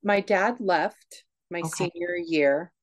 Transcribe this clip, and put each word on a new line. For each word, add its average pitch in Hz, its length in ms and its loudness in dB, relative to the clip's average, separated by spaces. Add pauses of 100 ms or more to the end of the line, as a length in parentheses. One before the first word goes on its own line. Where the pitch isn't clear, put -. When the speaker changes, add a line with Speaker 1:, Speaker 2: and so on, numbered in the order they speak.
Speaker 1:
my 202 180 2
dad 202 380 0
left 180 640 -2 (260)
my 170 120 -6
Speaker 2:
Okay. 170 320 -4
Speaker 1:
senior 175 220 -6
year, 160 560 2 (120)